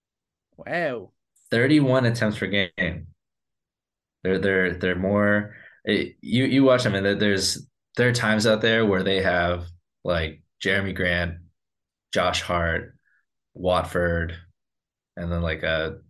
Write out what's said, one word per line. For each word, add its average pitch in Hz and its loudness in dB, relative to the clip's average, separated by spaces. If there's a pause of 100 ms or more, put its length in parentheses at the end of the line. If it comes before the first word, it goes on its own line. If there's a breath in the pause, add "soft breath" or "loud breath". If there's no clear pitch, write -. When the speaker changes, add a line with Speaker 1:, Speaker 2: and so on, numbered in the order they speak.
(560)
Speaker 1:
Wow. 131 -6 (400)
Speaker 2:
Thirty-one 131 4
attempts 113 0
per 98 -4
game. 85 -2 (1120)
They're, 95 0
they're, 92 0
they're 90 -2
more, 104 0 (280 loud breath)
it, 98 -2
you, 127 0
you 135 4
watch 127 4
them, 104 0
and 98 -2
there, 101 2
there's, 101 0 (300)
there 123 2
are 120 2
times 107 0
out 107 2
there 113 2
where 95 2
they 95 0
have, 87 0 (380)
like, 80 -4 (200)
Jeremy 98 -2
Grant, 87 -2 (800)
Josh 90 0
Hart, 85 -2 (560)
Watford, 85 -2 (800)
and 85 -8
then, 85 -2
like, 80 -4
uh, 80 -2 (200)